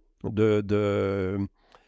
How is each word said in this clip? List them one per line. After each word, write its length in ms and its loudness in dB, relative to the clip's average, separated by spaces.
de, 380 2
de, 760 0